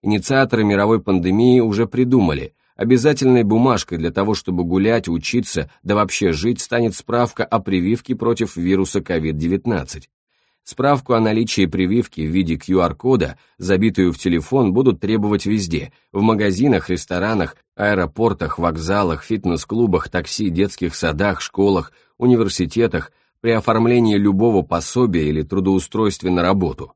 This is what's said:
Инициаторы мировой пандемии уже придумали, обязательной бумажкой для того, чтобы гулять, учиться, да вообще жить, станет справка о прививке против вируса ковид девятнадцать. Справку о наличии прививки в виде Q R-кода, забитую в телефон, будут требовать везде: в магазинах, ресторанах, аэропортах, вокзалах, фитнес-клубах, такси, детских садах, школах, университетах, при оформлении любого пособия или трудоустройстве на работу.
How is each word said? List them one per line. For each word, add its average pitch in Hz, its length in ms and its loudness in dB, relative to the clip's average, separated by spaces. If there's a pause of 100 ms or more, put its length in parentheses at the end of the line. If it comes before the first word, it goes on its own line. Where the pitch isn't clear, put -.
Инициаторы 110 600 0
мировой 104 380 2
пандемии 101 580 4
уже 113 280 0
придумали, 117 680 0 (220)
обязательной 123 680 4
бумажкой 110 540 2
для 80 140 -2
того, 101 220 0
чтобы 90 320 -4
гулять, 98 420 0
учиться, 85 640 -4 (120)
да 101 120 -2
вообще 101 380 0
жить, 98 260 -2
станет 117 360 -2
справка 117 500 -2
о 110 160 -2
прививке 98 520 -2
против 113 440 -2
вируса 92 420 0
ковид 80 380 -4
девятнадцать. 85 720 -4 (560)
Справку 131 480 0
о 113 60 4
наличии 110 480 0
прививки 92 540 -2
в 78 100 -4
виде 82 260 0
Q 92 220 0
R-кода, 85 580 0 (220)
забитую 92 520 2
в 78 60 -8
телефон, 92 560 0
будут 123 260 2
требовать 104 460 -2
везде: 92 480 -4 (180)
в 101 120 -2
магазинах, 107 680 2
ресторанах, 90 680 -2 (200)
аэропортах, 101 840 -2
вокзалах, 85 680 -2
фитнес-клубах, 95 840 -2
такси, 92 400 -4
детских 87 460 -2
садах, 87 440 -2
школах, 95 540 -2 (240)
университетах, 113 920 0 (300)
при 117 100 0
оформлении 113 680 2
любого 101 460 2
пособия 85 680 0
или 76 140 -2
трудоустройстве 95 880 -2
на 90 100 2
работу. 92 540 -2